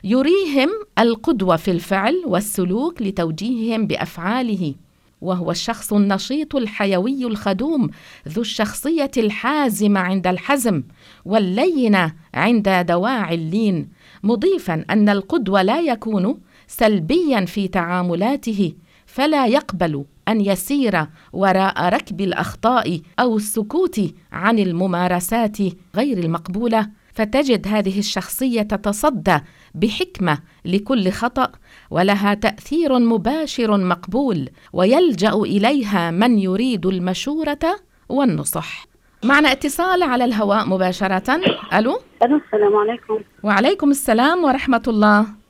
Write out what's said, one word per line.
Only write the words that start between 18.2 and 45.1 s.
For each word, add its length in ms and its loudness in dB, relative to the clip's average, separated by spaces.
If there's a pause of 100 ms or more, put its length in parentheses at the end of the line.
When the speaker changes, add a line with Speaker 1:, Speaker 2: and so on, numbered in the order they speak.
Speaker 1:
فلا 420 0
يقبل 580 0 (220)
أن 140 0
يسير 640 0 (280)
وراء 560 2
ركب 320 -4
الأخطاء 800 -2 (180)
أو 160 2
السكوت 640 -2 (320)
عن 280 0
الممارسات 1000 -2 (380)
غير 220 0
المقبولة. 680 -2 (260)
فتجد 540 0
هذه 320 0
الشخصية 600 -2
تتصدى 760 0 (380)
بحكمة 640 -2 (280)
لكل 440 0
خطأ، 420 -2 (400)
ولها 420 2
تأثير 640 0
مباشر 800 0
مقبول، 720 -2 (240)
ويلجأ 600 2
إليها 800 0
من 280 2
يريد 460 -2
المشورة 760 -2 (500)
والنصح. 760 -2 (380)
معنا 280 4
اتصال 520 0
على 220 2
الهواء 440 2
مباشرة. 720 0 (340)
ألو. 260 2 (240)
Speaker 2:
ألو، 220 2
السلام 300 2
عليكم. 440 0 (240)
Speaker 1:
وعليكم 460 2
السلام 540 2
ورحمة 440 2
الله. 380 4 (240)